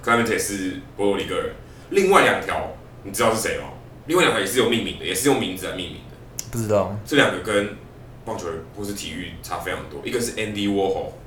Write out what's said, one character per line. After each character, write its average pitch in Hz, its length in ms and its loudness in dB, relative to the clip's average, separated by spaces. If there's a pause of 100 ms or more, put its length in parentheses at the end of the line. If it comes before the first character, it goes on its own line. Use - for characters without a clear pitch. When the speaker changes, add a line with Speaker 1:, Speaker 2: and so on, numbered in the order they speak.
Speaker 1:
Clemente 113 340 4
是 92 420 -2 (140)
波 101 120 0
多 101 100 4
黎 - 80 -2
各 90 120 -4
人。 - 180 -4 (340)
另 190 220 4
外 185 120 8
两 - 200 4
条， - 320 -4 (300)
你 98 80 -10
知 120 100 0
道 110 120 4
是 - 60 0
谁 80 160 -2
吗？ - 80 -8 (420)
另 165 100 2
外 175 80 6
两 117 100 4
条 110 60 2
也 - 60 0
是 120 120 0
有 117 100 6
命 113 160 2
名 - 140 -6
的， - 80 -10
也 90 80 -2
是 143 140 2
用 123 120 4
名 92 160 -4
字 90 100 -6
来 80 80 -4
命 87 120 -6
名 78 100 -10 (140)
的。 - 400 -14
Speaker 2:
不 117 80 -4
知 110 100 -2
道。 98 260 4 (120)
Speaker 1:
这 151 100 2
两 113 140 6
个 90 80 -4
跟 101 380 0 (500)
棒 113 100 -6
球 87 120 -8
员 80 100 -6 (180)
或 104 80 -8
是 101 80 -4
体 82 200 -8
育 90 200 -8 (100)
差 87 160 -6
非 87 140 -4
常 71 80 -6 (100)
多， 73 140 -10
一 - 60 -4
个 120 100 0
是 117 120 -2
Andy 104 380 -2
Warhol 95 420 0 (140)